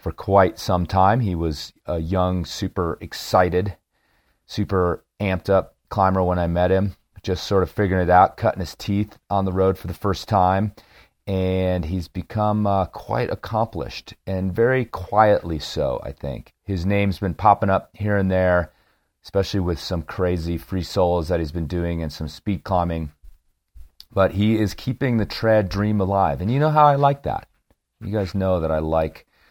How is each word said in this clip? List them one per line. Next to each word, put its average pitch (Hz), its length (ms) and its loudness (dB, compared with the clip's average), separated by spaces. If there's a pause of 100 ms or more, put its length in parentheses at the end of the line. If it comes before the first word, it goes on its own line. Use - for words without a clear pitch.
for 87 100 -8
quite 98 480 2
some 90 260 -2
time. 98 360 2
He 95 140 -2
was 82 360 -6 (140)
a 85 140 -4
young, 90 440 -2
super 87 560 -6
excited, 92 800 0 (680)
super 92 600 -2 (160)
amped 95 280 -4
up 95 280 2 (100)
climber 95 340 2
when 90 160 0
I 87 100 0
met 87 220 2
him, 95 280 0 (260)
just - 240 -4
sort 95 160 2
of - 80 -4
figuring 92 320 0
it 85 60 0
out, 90 260 6
cutting 110 240 -2
his 87 160 -8
teeth 104 420 -4 (120)
on 98 160 0
the 92 80 -2
road 95 240 2
for - 100 -12
the 90 60 -6
first - 340 -4
time. 98 460 2 (520)
And 92 600 -2
he's 87 240 -6
become, 107 580 -2
uh, 98 200 0
quite - 420 -6
accomplished, - 840 -6 (120)
and 95 280 -4
very 123 300 2
quietly 101 760 2
so, 67 440 -4
I - 80 -10
think. - 400 -12 (100)
His 92 240 -4
name's 101 340 0
been 92 160 -4
popping 101 340 4
up 95 240 0
here 104 240 -2
and 95 120 2
there, 92 440 2 (500)
especially 98 380 -2
with 85 180 -2
some 87 220 -6
crazy 85 560 -2
free 90 260 -6
solos 87 460 0
that 87 100 0
he's 80 140 -6
been 82 140 -6
doing 85 360 -4
and 76 80 -6
some 78 160 -10
speed - 380 -6
climbing. 85 480 -2 (960)
But 95 220 2
he 107 260 2
is 107 160 0
keeping 123 440 -2
the 104 80 0
trad 107 420 2
dream 101 320 0
alive. 95 400 2
And 95 100 -2
you 135 100 0
know 151 100 2
how 151 160 6
I 143 100 6
like 139 280 2
that. - 260 -6 (500)
You 95 140 -8
guys 98 200 -2
know 95 280 2
that 78 100 0
I 78 80 0
like 80 480 -2 (240)